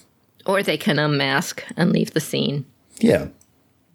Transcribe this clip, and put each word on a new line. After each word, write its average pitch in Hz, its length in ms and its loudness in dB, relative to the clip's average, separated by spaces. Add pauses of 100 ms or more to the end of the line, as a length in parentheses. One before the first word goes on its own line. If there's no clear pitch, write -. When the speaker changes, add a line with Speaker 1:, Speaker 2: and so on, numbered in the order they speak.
(460)
Speaker 1:
or 196 160 2
they 185 160 -2
can 151 200 0
unmask 143 640 0 (140)
and 170 160 2
leave - 220 0
the 160 60 0
scene. 143 440 -4 (340)
Speaker 2:
Yeah. 226 280 4 (680)